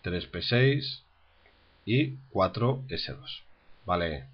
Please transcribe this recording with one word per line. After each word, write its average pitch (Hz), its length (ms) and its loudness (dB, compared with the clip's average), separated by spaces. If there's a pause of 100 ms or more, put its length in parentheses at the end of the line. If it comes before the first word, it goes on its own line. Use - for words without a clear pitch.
tres 87 260 -4
P 87 140 -8
seis 131 600 2 (800)
y 131 300 2 (160)
cuatro 110 580 0
S 76 240 -6
dos, - 300 -14 (420)
¿vale? 85 480 -2